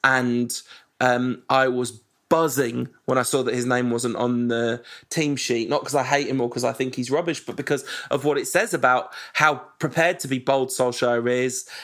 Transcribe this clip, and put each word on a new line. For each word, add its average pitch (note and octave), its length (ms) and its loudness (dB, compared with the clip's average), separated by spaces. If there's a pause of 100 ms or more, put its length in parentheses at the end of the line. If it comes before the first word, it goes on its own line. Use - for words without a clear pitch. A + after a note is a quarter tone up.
and, B2 560 2 (420)
um, B2+ 480 0
I C3 180 4
was B2 320 -2 (300)
buzzing C3 600 0 (160)
when B2+ 140 2
I - 20 2
saw C3 220 0
that A#2 100 -2
his B2 140 -2
name B2 240 2
wasn't A#2 240 -2
on A#2+ 320 0
the A#2 340 0 (300)
team D3 240 0
sheet, A#2 340 -2
not C#3+ 140 0
'cause C3+ 100 -6
I C#3 80 2
hate C#3+ 260 0
him C3 140 -2
or A#2+ 80 0
'cause A#2+ 140 -4
I B2 100 0
think C3 220 -4
he's B2 160 -4
rubbish, E3 340 -2
but A2 100 -10
because C#3 300 -4 (240)
of C3+ 160 0
what G#3 140 2
it - 80 -4
says G#3 260 0
about B2+ 380 2 (220)
how D3+ 220 4 (220)
prepared E3+ 440 0
to D3 60 -8
be C3 120 -2
bold C3 300 2
Solskjaer A#2+ 600 0
is, B2+ 380 -2 (160)